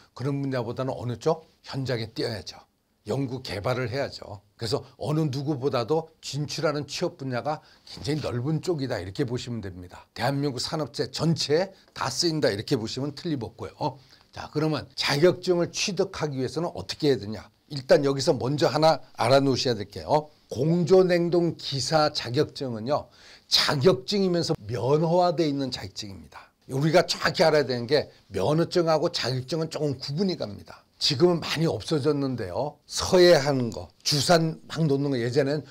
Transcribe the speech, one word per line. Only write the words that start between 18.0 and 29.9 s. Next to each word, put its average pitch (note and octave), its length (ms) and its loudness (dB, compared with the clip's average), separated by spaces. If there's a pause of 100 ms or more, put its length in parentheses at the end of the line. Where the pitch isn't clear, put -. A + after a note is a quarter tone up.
여기서 C#3 300 2
먼저 C3+ 340 2
하나 D3+ 320 4 (140)
알아놓으셔야 B2+ 600 4
될 G2+ 140 -6
게요. A2+ 420 -2 (220)
공전행동 E3+ 1080 4
기사 D3+ 540 0
자격증은요, B2+ 960 -4 (400)
자격증이면서 F3 1080 2 (140)
면허화돼 D#3+ 800 2
있는 C#3 260 -2
자격증입니다. - 800 -14 (160)
우리가 D3+ 400 4
정확히 - 340 0
알아야 D3+ 240 6
되는 A#2+ 220 -4
게, C#3 200 2 (200)
면허증하고 D#3+ 800 2
자격증은 C3 600 -4
조금 C#3+ 280 -4